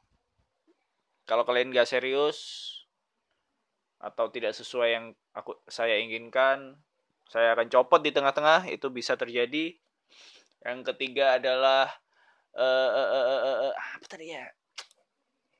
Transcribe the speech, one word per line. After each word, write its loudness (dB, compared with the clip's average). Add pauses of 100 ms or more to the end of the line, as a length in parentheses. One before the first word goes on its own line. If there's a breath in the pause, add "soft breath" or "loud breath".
(1300)
Kalau 2
kalian 0
nggak 4
serius -2 (1600)
atau -4
tidak -4
sesuai -2
yang -2 (240)
aku, -12 (160)
saya 0
inginkan, -2 (560)
saya 4
akan 0
copot 6
di 0
tengah-tengah, 4
itu -6
bisa -4
terjadi. -4 (880 soft breath)
Yang -6 (120)
ketiga 0
adalah, 2 (640)
eh, 2
eh, 0
eh, 2
eh, 0 (120)
eh, -6
apa -12
tadi -14
ya? -14 (1160)